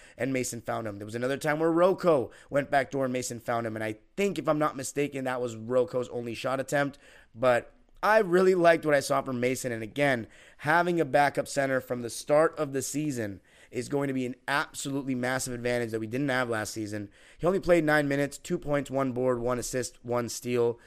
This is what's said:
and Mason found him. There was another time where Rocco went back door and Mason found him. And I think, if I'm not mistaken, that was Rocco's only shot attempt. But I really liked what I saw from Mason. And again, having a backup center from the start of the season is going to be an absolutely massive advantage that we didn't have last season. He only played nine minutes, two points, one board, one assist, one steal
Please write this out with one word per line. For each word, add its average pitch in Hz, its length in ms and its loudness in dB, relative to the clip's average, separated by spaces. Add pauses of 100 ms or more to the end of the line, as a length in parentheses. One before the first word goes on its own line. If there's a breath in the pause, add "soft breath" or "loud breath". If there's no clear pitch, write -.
(180 loud breath)
and 131 160 -2
Mason 120 280 -4
found 117 260 -4
him. 101 100 -8
There 104 80 -10
was 107 100 -8
another 127 220 -2
time 151 220 0
where 165 120 2
Rocco 170 600 4 (180 loud breath)
went 135 220 0
back 135 200 2
door 135 140 0
and 127 80 -2
Mason 120 260 -6
found 117 260 -2
him. 110 100 -6
And 110 80 -6
I 110 120 -4 (220)
think, 196 200 0
if 143 100 -4
I'm 151 120 2
not 147 160 0
mistaken, 139 480 -4
that 127 180 -2
was 120 140 -4
Rocco's 123 540 0
only 120 240 -8
shot 131 260 -4
attempt. 143 380 -2 (380 loud breath)
But 120 380 2 (280)
I 208 180 6
really 185 360 4
liked 170 300 4
what 151 100 4
I 139 60 4
saw 135 200 0
from 127 200 -4
Mason. 127 320 0
And 113 100 -6
again, 123 440 0 (320 loud breath)
having 170 400 2
a 156 60 2
backup 139 420 2
center 135 340 0
from 123 200 -6
the 117 80 -6
start 151 480 2
of 147 160 -4
the 135 80 -2
season 123 600 -4 (280 soft breath)
is 120 200 -6
going 143 180 0
to 135 60 -2
be 131 120 -2
an 123 100 -8 (120)
absolutely 139 680 -4
massive 127 400 -2
advantage 120 380 -2
that 113 80 -2
we 110 80 -6
didn't 131 220 -2
have 127 200 0
last 107 240 -4
season. 104 360 -8 (280 soft breath)
He - 80 -6
only 185 140 2
played 170 240 4
nine 151 240 2
minutes, 139 300 0
two - 200 -4
points, 143 320 -4
one 135 220 -2
board, 123 280 0
one 123 200 -2
assist, 120 440 -6
one 120 260 -2
steal 120 580 0